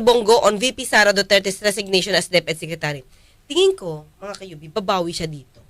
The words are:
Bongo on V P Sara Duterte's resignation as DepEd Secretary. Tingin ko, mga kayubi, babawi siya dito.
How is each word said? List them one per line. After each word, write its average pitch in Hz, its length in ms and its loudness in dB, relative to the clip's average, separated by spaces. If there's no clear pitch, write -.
Bongo 233 400 6
on 208 160 2
V 254 80 0
P 254 160 -8
Sara 214 240 4
Duterte's 196 560 0
resignation 196 480 0
as 170 160 -2
DepEd 165 240 0
Secretary. 160 480 -8
Tingin 294 240 2
ko, 160 320 -10
mga 196 180 -14
kayubi, 160 300 -18
babawi 185 420 -2
siya 165 140 -8
dito. 147 340 -14